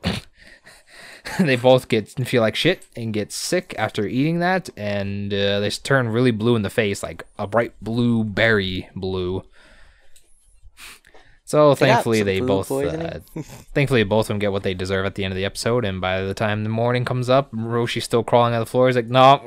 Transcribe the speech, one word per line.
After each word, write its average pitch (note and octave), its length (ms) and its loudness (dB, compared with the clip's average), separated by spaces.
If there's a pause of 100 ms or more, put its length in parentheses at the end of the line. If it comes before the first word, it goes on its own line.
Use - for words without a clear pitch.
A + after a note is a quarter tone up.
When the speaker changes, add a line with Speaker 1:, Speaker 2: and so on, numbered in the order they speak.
Speaker 1:
<laughs> - 1400 -10
they C3+ 160 4
both B2+ 320 4
get, A2 220 0 (180)
feel A#2+ 140 2
like A2 120 2
shit - 400 0
and A2+ 180 -6
get G#2 200 -4
sick - 440 -4
after G#2+ 300 -4
eating D3 320 0
that. F3+ 380 -2
And, G#2 580 -6
uh, G2+ 240 0
they G2+ 80 -2
s-, G2+ 120 -4
turn C3 320 0
really B2 200 2
blue A2+ 240 0
in A2 80 0
the F#2 80 -4
face, G2+ 320 -2
like E2 220 -12 (160)
a G2+ 80 -6
bright A#2 240 0 (100)
blue A#2 400 0
berry G2+ 720 0
blue. F#2 480 -4 (2000)
So D3+ 300 4
Speaker 2:
They C3+ 120 2
got A3+ 180 4
Speaker 1:
thankfully A2+ 140 2
Speaker 2:
some G2+ 80 2
Speaker 1:
they F#2+ 120 0
Speaker 2:
food - 80 -2
Speaker 1:
both, F#2+ 220 0
Speaker 2:
poisoning. C#3+ 380 -4
Speaker 1:
uh, E2 220 -10
<laughs> D#3 140 -12 (320)
thankfully C3 300 2
both G#2+ 220 2
of - 20 -8
them G#2+ 100 -2
get G2+ 140 -2
what G2 100 -4
they F#2+ 120 -2
deserve F#2+ 320 -2
at G2 100 -6
the G2 80 -4
end F#2+ 80 -4
of F#2+ 40 -6
the F#2+ 80 -4
episode. A#2 400 -2
And F#2+ 160 -4
by F#2 200 -2
the F#2+ 140 -4
time G#2+ 280 -2
the G#2+ 80 -4
morning A#2+ 340 -2
comes B2+ 240 -4
up, C3+ 220 2
Roshi's A#2 540 -4
still A#2 180 0
crawling A#2+ 320 2
on A2+ 60 0
the A2 60 -4
floor. B2+ 200 2
He's B2+ 100 2
like, A2+ 120 0
"No, C3 380 8